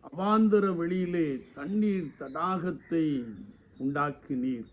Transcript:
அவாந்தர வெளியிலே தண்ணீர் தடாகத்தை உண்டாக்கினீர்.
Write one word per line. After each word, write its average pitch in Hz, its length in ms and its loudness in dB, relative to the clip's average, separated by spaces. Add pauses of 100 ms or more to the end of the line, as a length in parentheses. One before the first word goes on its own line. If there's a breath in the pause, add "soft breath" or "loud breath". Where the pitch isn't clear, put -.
அவாந்தர 202 720 4
வெளியிலே 170 760 -2
தண்ணீர் 190 560 -2 (100)
தடாகத்தை 156 1040 -2 (540)
உண்டாக்கினீர். 131 960 -2